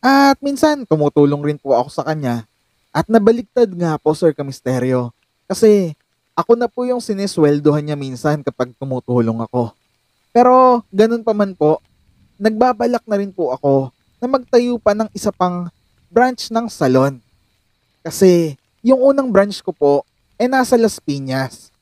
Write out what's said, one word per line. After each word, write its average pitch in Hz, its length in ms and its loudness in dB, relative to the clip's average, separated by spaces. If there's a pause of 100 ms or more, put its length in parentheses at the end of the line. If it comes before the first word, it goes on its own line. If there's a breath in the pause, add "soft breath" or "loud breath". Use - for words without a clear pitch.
At 277 400 4
minsan, 285 400 0
tumutulong 147 680 0
rin 143 80 -10
po 139 100 -4
ako 123 160 0
sa - 160 -8
kanya. 127 400 -4 (480)
At 160 160 -4
nabaliktad 226 640 0
nga 175 240 -4
po, 151 160 -2
Sir 156 240 0
Kamisteryo. 127 800 -4 (320)
Kasi, 196 480 2 (400)
ako 233 240 2
na 240 80 -2
po 247 160 -6
yung 247 160 -2
sinisweldohan 151 880 0
niya 151 80 -6
minsan 139 480 -6
kapag 127 320 -8
tumutulong 123 640 -4
ako. 113 320 -4 (640)
Pero, 247 560 4
ganun 226 320 0
pa 226 80 -2
man 202 240 -2
po, 151 240 2 (560)
nagbabalak 233 720 -2
na 208 100 -2
rin 202 140 -4
po 151 240 -4
ako 139 400 0 (240)
na 247 80 -6
magtayo 247 480 0
pa 214 160 0
ng 214 240 -2
isa 202 160 -4
pang 175 400 -4 (400)
branch 247 400 0
ng 226 160 -4
salon. 131 560 0 (800)
Kasi, 165 560 2 (240)
yung 254 160 4
unang 269 320 2
branch 196 320 0
ko 185 80 -8
po, 143 320 0 (320)
eh 247 160 -2
nasa 254 240 0
Las 226 240 0
Piñas. 135 720 -8 (100)